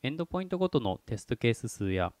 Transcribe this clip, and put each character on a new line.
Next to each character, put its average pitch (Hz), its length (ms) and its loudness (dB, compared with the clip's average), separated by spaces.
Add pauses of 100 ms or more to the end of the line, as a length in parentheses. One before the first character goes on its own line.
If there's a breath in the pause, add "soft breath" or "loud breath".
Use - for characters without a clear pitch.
エ 131 80 0
ン 156 60 -6
ド 170 100 -2
ポ 185 160 -4
イ - 20 -4
ン 185 40 -10
ト 180 100 -2
ご 185 100 2
と 143 120 4
の 98 260 -2
テ 110 100 -4
ス - 100 -12
ト 120 100 0
ケ 117 140 4
ー 113 40 4
ス - 140 -6
数 98 240 -2
や 90 280 2